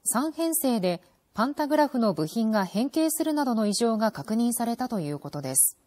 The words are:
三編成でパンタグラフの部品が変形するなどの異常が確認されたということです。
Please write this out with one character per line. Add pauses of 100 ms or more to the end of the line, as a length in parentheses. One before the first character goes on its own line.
三
編
成
で (320)
パ
ン
タ
グ
ラ
フ
の
部
品
が
変
形
す
る
な
ど
の
異
常
が
確
認
さ
れ
た
と
い
う
こ
と
で
す。 (100)